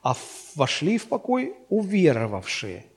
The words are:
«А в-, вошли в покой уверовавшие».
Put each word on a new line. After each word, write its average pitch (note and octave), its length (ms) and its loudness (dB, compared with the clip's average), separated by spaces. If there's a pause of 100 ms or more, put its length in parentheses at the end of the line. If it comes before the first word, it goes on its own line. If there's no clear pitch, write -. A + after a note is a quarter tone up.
«А B2+ 140 0
в-, - 400 -14
вошли D#3 420 0
в G#3 100 -4
покой B3+ 480 -2 (140)
уверовавшие». C3 1160 0 (100)